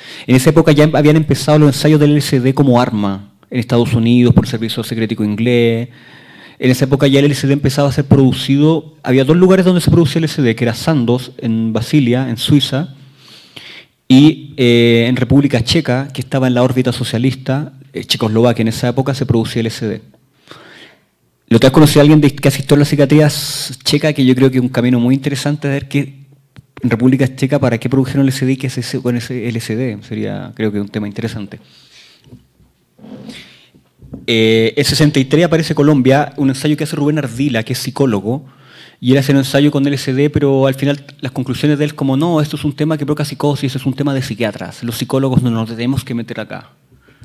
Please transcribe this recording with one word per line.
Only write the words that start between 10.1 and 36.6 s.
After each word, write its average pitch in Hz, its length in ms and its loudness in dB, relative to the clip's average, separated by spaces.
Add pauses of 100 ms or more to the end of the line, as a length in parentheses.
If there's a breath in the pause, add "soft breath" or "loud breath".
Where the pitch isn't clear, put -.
el 160 60 0
L 147 60 -4
S 156 120 -4
D, 113 120 2
que 123 80 -6
era 117 120 -2
Sandoz, 127 640 -2
en 113 340 -2
Basilia, 123 560 0
en 113 80 -6
Suiza, - 560 -2 (1120 loud breath)
y, 151 500 4
eh, 117 500 4
en 123 80 0
República 127 480 2
Checa, 135 500 -2
que 127 80 -8
estaba 131 260 -2
en 127 60 0
la 123 80 2
órbita 127 300 0
socialista, 131 840 -4 (200)
eh, - 100 -10
Checoslovaquia, 113 580 0
en 113 60 0
esa 123 220 -2
época 131 260 -2
se 123 100 -6
producía 113 360 -2
el 113 40 -2
L 110 100 -6
S 113 120 -8
D. 98 140 -8 (1500 loud breath)
Lo 113 120 4
que 131 80 4
has 131 60 2
conocido 151 260 6
a 143 40 8
alguien 151 180 6
de, 143 120 2
que - 140 -2
asistió 139 280 0
a 147 40 4
la 143 60 2
psiquiatría 147 420 4
s-, - 460 -8 (100)
checa, 151 300 -2
que 147 100 0
yo 127 120 4
creo 131 140 4
que 127 100 -2
es 123 40 0
un 123 60 -2
camino 123 320 0
muy 123 120 2
interesante 143 540 -4
de 139 60 -4
ver 139 160 -8
qué, 139 300 -4 (600)
en 123 80 -2
República 127 460 0
Checa, 135 240 -2
para 120 180 0
qué 120 120 -6
produjeron 135 320 0
el 135 80 2
L 131 40 -2
S 135 120 -6
D 131 80 0
y - 20 -6
qué 131 140 -8
se 127 100 -10
hizo 120 240 -8
con 120 140 -2
ese 117 320 -8
L 117 80 -6
S 113 180 -8
D. 117 260 -6
Sería, 104 540 -10
creo 110 160 -2
que, 104 80 -4
un 101 80 -6
tema 104 220 -8
interesante. 107 500 -10 (2750 loud breath)
Eh, 113 500 2
el 139 80 0
sesenta 151 340 2
y 131 60 2
tres 151 180 2
aparece 160 320 -2
Colombia, 143 640 2
un 143 100 0
ensayo 147 300 -2